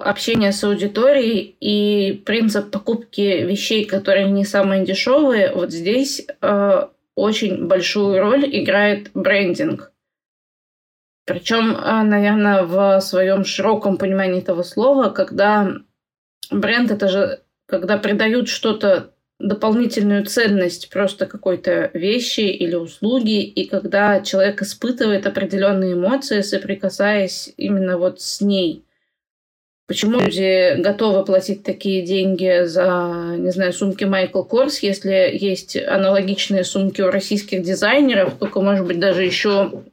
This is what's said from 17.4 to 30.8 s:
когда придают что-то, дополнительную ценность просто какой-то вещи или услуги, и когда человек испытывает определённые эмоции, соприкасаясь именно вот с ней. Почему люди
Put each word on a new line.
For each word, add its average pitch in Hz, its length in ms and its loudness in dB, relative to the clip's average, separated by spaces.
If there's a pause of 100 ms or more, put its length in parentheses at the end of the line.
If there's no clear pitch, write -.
когда 190 320 -2
придают 220 500 0
что-то, 208 600 0 (280)
дополнительную 208 840 0
ценность 202 640 0
просто 190 380 -2
какой-то 175 680 -2
вещи 214 480 -2
или 185 340 -2
услуги, 214 680 0
и - 240 -6
когда 202 560 0
человек 202 400 0
испытывает 214 640 -2
определённые 190 680 0
эмоции, 208 480 0
соприкасаясь 196 1160 -4
именно 190 400 -2
вот 180 240 -2
с - 180 -10
ней. 196 440 0 (1040)
Почему 208 300 0
люди 185 640 2